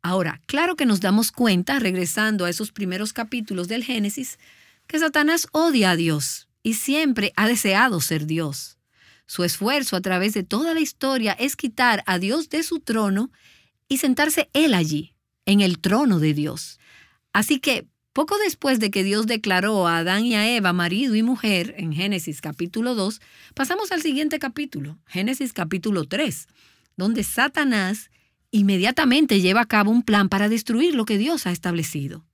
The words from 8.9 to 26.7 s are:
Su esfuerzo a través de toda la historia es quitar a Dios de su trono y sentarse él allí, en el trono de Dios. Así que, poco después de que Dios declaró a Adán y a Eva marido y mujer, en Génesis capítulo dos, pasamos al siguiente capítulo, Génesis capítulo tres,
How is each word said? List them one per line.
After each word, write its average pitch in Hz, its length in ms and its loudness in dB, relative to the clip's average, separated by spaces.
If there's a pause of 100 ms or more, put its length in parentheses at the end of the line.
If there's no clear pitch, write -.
Su - 180 -4
esfuerzo 214 540 -2
a 180 40 -2
través 190 320 0
de 196 100 -2
toda 302 300 -2
la 330 60 0
historia 262 540 -2
es 269 240 -4
quitar 240 480 0
a 185 120 0
Dios 240 320 -2
de 320 140 -2
su 330 160 -4
trono 214 520 -2 (600)
y 269 60 0
sentarse 294 560 0
él 285 220 4
allí, 160 400 -2 (300)
en 202 160 4
el 180 180 2
trono 208 400 2
de 151 160 4
Dios. - 440 -6 (540)
Así 262 260 0
que, - 280 -2 (260)
poco 403 240 0
después 285 420 0
de 208 120 0
que 196 120 -2
Dios 202 220 0
declaró 202 640 0
a 170 100 2
Adán 185 280 0
y 240 100 0
a 214 200 2
Eva 190 180 2
marido 196 420 0
y 220 80 2
mujer, 220 540 0
en 160 140 -6
Génesis 160 480 -4
capítulo 180 540 -6
dos, 208 260 -4 (360)
pasamos 370 360 -2
al 330 120 -2
siguiente 302 340 -2
capítulo, 226 680 -8
Génesis 240 460 -4
capítulo 180 520 -2
tres, 214 420 -6 (500)